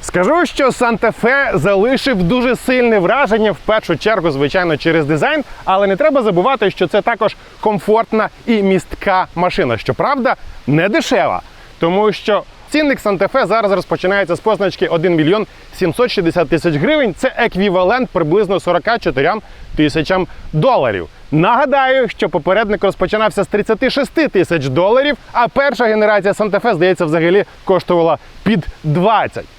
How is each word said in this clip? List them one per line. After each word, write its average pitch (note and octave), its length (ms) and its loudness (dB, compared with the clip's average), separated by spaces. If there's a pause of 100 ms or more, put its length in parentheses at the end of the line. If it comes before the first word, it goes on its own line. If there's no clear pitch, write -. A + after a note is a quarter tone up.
Скажу, C#4 440 0
що C4 260 0
Санта-Фе A#3 800 0
залишив G3+ 720 0
дуже A#3+ 320 0
сильне A#3+ 440 2
враження, G#3+ 520 2
в E3+ 140 -4
першу G#3 320 0
чергу, G3 340 0
звичайно, D3+ 460 0
через D#3+ 280 0
дизайн, G#3+ 380 0 (220)
але G3 220 2
не G3 80 2
треба C#4+ 280 2
забувати, G#3 480 0
що - 160 -2
це G#3 140 0
також A3 340 -2 (240)
комфортна G#3+ 720 0 (160)
і A3 180 2
містка F#3 720 0
машина, E3 420 0
щоправда, A#3 580 -2 (320)
не E3 220 2
дешева, F3+ 520 0 (380)
тому G3 320 2
що F#3+ 320 -2 (260)
цінник D4 300 0
Санта-Фе G3+ 460 0
зараз G#3 260 0
розпочинається F3+ 640 0
з D3+ 40 -10
позначки F#3+ 480 -2
один E3+ 280 0
мільйон E3 320 0 (280)
сімсот F#3+ 360 -2
шістдесят E3+ 380 0
тисяч E3 260 0
гривень. A#3 420 0
Це B3+ 200 -2
еквівалент G3+ 720 0
приблизно F3+ 500 0
сорока F3+ 400 0
чотирям F3 420 0 (340)
тисячам D#3 520 0 (260)
доларів. D3 540 0 (240)
Нагадаю, C4 800 2
що G#3 200 -4
попередник G3 540 0
розпочинався G3 600 0
з - 40 -4
тридцяти G#3 420 0
шести C#4+ 380 0
тисяч E3 400 0
доларів, A3 500 2 (140)
а A#3 160 0
перша B3 380 0
генерація G#3+ 480 2
Санта-Фе, G#3 400 0
здається, F3+ 320 2
взагалі E3+ 380 2 (220)
коштувала E3+ 520 0 (260)
під F#3+ 240 0 (160)
двадцять. D#3+ 640 0 (140)